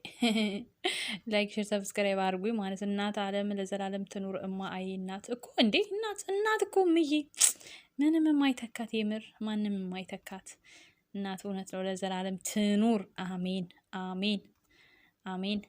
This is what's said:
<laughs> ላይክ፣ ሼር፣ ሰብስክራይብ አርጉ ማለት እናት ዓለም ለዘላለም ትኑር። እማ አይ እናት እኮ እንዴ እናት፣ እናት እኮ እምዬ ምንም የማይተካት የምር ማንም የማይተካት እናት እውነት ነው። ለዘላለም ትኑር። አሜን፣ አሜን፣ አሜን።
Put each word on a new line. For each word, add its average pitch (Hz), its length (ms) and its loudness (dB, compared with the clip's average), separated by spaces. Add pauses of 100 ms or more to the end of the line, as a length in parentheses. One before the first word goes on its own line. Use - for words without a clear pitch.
<laughs> 214 600 0 (640)
ላይክ፣ 208 240 2
ሼር፣ 208 160 -2
ሰብስክራይብ 202 520 0
አርጉ 190 240 0 (100)
ማለት 196 300 -2
እናት 202 340 0
ዓለም 202 340 0
ለዘላለም 196 540 -4
ትኑር። 190 340 -6
እማ 190 200 -4 (100)
አይ 185 240 -6
እናት 190 360 -8
እኮ 240 160 -6 (120)
እንዴ 220 180 6 (120)
እናት፣ 415 400 -4
እናት 415 360 2
እኮ 392 200 -2
እምዬ 330 300 6 (840)
ምንም 311 280 4
የማይተካት 269 680 2
የምር 214 300 -2 (160)
ማንም 208 360 -2
የማይተካት 190 760 -8 (640)
እናት 196 280 -4
እውነት 190 280 -6
ነው። 185 140 -4
ለዘላለም 190 600 -2
ትኑር። 208 580 4 (220)
አሜን፣ 185 420 -2 (340)
አሜን፣ 190 420 -2 (840)
አሜን። 190 440 -2